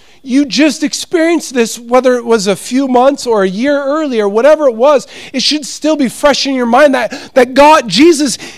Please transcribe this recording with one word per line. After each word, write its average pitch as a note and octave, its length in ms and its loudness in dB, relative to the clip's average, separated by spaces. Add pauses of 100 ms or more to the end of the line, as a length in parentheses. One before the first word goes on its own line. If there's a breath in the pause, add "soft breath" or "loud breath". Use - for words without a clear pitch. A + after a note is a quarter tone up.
(220 soft breath)
You C4+ 220 0
just C4 380 0
experienced D#4+ 720 -2
this, A3+ 240 -2
whether B3 360 0
it A#3+ 100 -4
was A3+ 240 0
a F#3+ 80 0
few C4+ 320 -4
months B3+ 400 2
or G#3+ 160 0
a F#3+ 40 0
year C4 320 -2
earlier, C4+ 480 -2
whatever C#4+ 380 2
it A#3+ 80 2
was. B3+ 320 2 (280 loud breath)
It C4 80 -4
should C#4+ 240 -4
still D#4 300 -2
be C4+ 120 0
fresh - 380 -2
in C#4 80 -4
your B3 120 -2
mind C4 280 4
that, B3+ 400 -8
that B3+ 180 2
God, C#4+ 360 4
Jesus, C4+ 500 2 (200 loud breath)